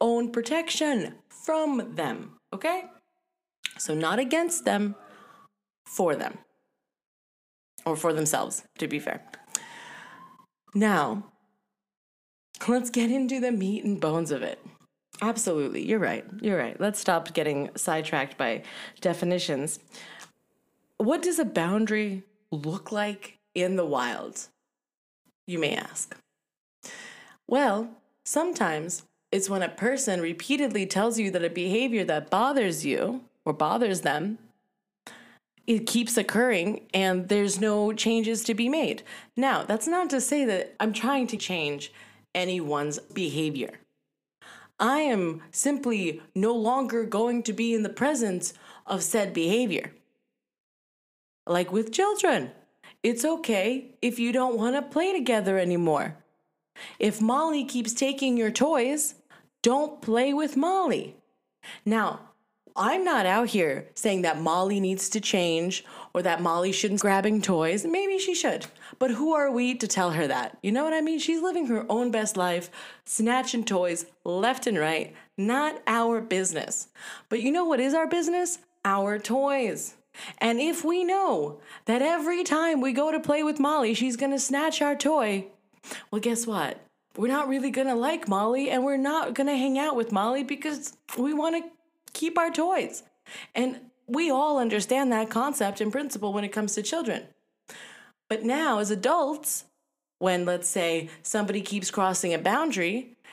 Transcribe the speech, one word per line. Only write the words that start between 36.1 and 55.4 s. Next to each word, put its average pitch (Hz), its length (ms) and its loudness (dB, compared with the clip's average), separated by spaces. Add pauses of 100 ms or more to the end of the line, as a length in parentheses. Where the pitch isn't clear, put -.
occurring 214 640 2 (120)
and 185 360 2
there's 202 320 2
no 208 320 2
changes 226 500 0
to 226 120 0
be 233 140 0
made. 277 360 0 (320)
Now, 247 260 2
that's 214 240 -2
not 339 240 0
to 269 100 0
say 285 260 0
that 196 340 -2
I'm 220 120 0
trying 254 360 0
to 233 80 -4
change 147 560 -4 (420)
anyone's 151 640 -2
behavior. 151 800 -4 (1040)
I 254 220 2
am 180 400 0 (100)
simply 226 680 0 (140)
no 220 220 2
longer 233 480 0
going 226 400 0
to 220 80 -2
be 226 200 0
in 220 120 2
the 202 40 -2
presence 226 640 -2 (320)
of 190 200 -2
said 202 280 0
behavior. 175 600 0 (1500)
Like 175 240 2
with 220 220 0
children, 359 580 2 (540)
it's 233 200 2
okay 269 800 0
if 240 160 0
you 233 140 0
don't 254 260 2
want 240 160 2
to 285 80 0
play 320 300 0
together 220 440 2